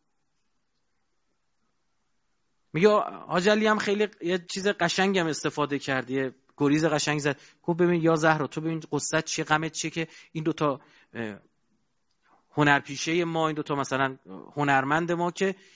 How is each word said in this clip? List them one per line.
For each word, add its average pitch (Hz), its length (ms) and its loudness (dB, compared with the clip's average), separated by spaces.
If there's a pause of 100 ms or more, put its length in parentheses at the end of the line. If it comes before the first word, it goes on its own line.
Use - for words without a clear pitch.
(2750)
میگه 180 160 4 (380)
حاج 180 220 0
علی 214 180 2
هم 214 100 4
خیلی 208 300 0 (140)
یه 175 260 -2
چیز 196 200 -4
قشنگ 190 500 2
هم 170 100 2
استفاده 143 520 -2
کرد، 131 300 -4
یه 135 260 -4 (220)
گریز 147 280 4
قشنگ 151 340 2
زد. 143 200 -2 (240)
گفت 170 160 -2
ببین 175 220 4
یا 165 140 4
زهرا 156 320 2
تو - 140 -8
ببین 160 300 -6
قصت 156 340 -2
چیه، - 200 -4
غمت 156 260 0
چیه 156 200 -8
که 160 160 -6 (240)
این 160 120 -6
دوتا، 151 380 -2 (320)
اه، 110 260 -10 (1120)
هنرپیشه 147 720 2
ما، 160 220 -2
این 156 80 -2
دوتا 147 200 -4
مثلاً 135 420 -2 (380)
هنرمند 143 560 2
ما 175 200 -2
که 190 240 -2 (200)